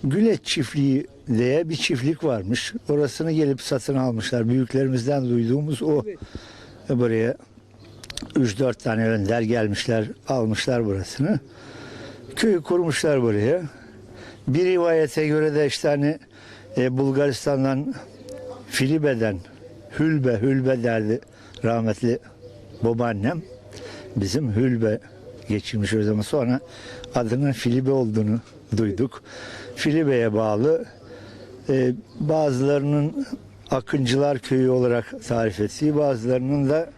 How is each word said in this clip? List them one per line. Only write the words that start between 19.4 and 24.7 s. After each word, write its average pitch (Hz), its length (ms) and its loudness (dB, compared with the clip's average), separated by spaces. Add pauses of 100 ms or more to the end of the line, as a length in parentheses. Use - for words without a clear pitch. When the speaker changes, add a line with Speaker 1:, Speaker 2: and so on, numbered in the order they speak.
Speaker 1:
Hülbe, 139 420 2
Hülbe 131 420 2
derdi 113 360 2 (440)
rahmetli 113 560 0 (640)
babaannem. 117 580 0 (760)
Bizim 104 400 0
Hülbe 113 440 2 (500)